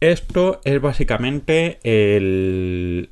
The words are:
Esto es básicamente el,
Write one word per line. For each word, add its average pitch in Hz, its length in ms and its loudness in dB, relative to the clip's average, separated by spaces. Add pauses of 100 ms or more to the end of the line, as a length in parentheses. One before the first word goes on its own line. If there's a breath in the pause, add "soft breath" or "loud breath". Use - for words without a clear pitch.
Esto 180 640 0
es 139 160 0
básicamente 143 1000 -2
el, 95 1300 0